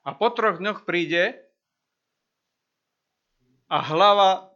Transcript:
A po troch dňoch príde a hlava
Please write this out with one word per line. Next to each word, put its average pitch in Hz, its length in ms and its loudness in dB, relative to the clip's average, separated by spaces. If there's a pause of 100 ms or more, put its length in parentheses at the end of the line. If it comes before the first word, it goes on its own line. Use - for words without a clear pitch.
A 147 160 -10
po 233 160 0
troch 214 240 -2
dňoch 202 320 -8
príde 170 480 -2 (2250)
a 165 80 -2 (160)
hlava 190 640 4